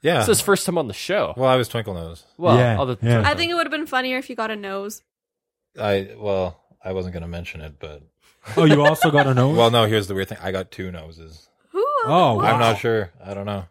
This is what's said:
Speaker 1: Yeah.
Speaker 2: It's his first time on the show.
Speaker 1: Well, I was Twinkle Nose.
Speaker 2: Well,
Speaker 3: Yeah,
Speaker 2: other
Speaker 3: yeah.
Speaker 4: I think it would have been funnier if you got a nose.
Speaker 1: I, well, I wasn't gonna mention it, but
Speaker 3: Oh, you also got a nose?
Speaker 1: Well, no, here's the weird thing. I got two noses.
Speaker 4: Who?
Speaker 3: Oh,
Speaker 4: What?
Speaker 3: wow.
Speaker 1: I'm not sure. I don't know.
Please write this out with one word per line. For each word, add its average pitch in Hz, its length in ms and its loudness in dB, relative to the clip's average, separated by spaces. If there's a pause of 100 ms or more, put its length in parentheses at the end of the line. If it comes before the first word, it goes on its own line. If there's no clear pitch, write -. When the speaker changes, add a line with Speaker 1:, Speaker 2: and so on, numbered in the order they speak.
Speaker 1:
Yeah. 151 180 2
Speaker 2:
It's 110 80 2
his 220 140 2
first 196 240 0
time 175 120 -2
on 147 100 -2
the 101 60 -10
show. 160 420 -4
Speaker 1:
Well, 131 140 2
I 127 60 6
was 123 120 2
Twinkle 104 280 -6
Nose. 85 300 -12 (120)
Speaker 2:
Well, 160 200 4
Speaker 3:
Yeah, 120 220 4
Speaker 2:
other 127 220 -2
Speaker 3:
yeah. 113 240 4
Speaker 4:
I 294 80 2
think 339 180 -2
it 349 40 -2
would 330 100 0
have 285 60 -8
been 302 160 -6
funnier 254 300 -4
if 262 120 -10
you 247 60 -12
got 220 160 -6
a 220 40 -8
nose. 202 460 -10 (760)
Speaker 1:
I, 101 380 -2
well, 95 420 -4 (240)
I 92 100 -8
wasn't 90 200 -6
gonna 85 140 -10
mention 85 340 -12
it, 76 180 -16
but 76 240 -18 (520)
Speaker 3:
Oh, 165 100 4
you 147 200 6
also 156 240 4
got 143 160 4
a 131 80 2
nose? 127 240 2
Speaker 1:
Well, 117 140 6
no, 117 140 4
here's 107 220 0
the 98 60 -8
weird 95 160 -4
thing. 101 100 -12
I 95 120 -6
got 95 180 -6
two 92 220 -12
noses. 80 580 -18 (220)
Speaker 4:
Who? 381 120 -2 (220)
Speaker 3:
Oh, 151 300 4
Speaker 4:
What? - 80 0
Speaker 3:
wow. 110 100 4
Speaker 1:
I'm 117 60 0
not 113 180 2
sure. 110 320 -2 (140)
I 98 100 -14
don't 98 140 -10
know. 98 240 -8